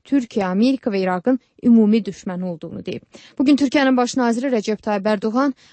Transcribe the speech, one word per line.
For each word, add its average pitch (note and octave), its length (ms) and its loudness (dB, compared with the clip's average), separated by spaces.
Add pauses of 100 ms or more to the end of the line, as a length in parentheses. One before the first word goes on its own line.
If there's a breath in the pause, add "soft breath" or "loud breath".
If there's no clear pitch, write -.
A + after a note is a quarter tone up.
Türkiyə, A3+ 400 -2
Amerika A3 460 0
və G3 140 -2
İraqın F#3 340 -2 (240)
ümumi A3 400 4
düşməni F#3 420 -10
olduğunu E3+ 420 -12
deyib. E3+ 160 -10 (360 loud breath)
Bugün C#4 180 4
Türkiyənin C4+ 400 2
baş B3 200 0
naziri A#3+ 300 0
Rəcəb G#3+ 360 -2
Tayyib G#3 240 -4
Ərdoğan A3 480 0 (180 soft breath)